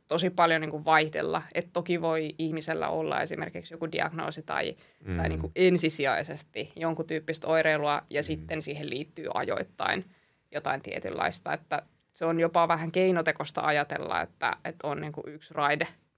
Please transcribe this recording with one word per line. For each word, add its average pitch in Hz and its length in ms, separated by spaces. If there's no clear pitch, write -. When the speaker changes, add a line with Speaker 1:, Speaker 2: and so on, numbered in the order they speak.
Speaker 1:
tosi 170 220
paljon 165 320
niinku 156 240
vaihdella. 156 560
Et 175 200
toki 175 280
voi 160 360
ihmisellä 160 520
olla 156 320
esimerkiksi 160 520
joku 165 180
diagnoosi 160 520
tai, - 320
Speaker 2:
Mm. 90 120
Speaker 1:
tai 160 120
niinku 80 260
ensisijaisesti 156 1200
jonkun 165 320
tyyppistä 156 400
oireilua, 151 600
ja 147 120
Speaker 2:
Mm. 151 40
Speaker 1:
sitten 156 360
siihen 147 280
liittyy - 440
ajoittain - 720
jotain - 300
tietynlaista. - 720
Että - 280
se - 120
on 165 140
jopa 170 280
vähän 165 240
keinotekoista 170 680
ajatella, 147 600
että, - 340
että 165 220
on 147 140
niinku 151 260
yksi 151 260
raide, 147 340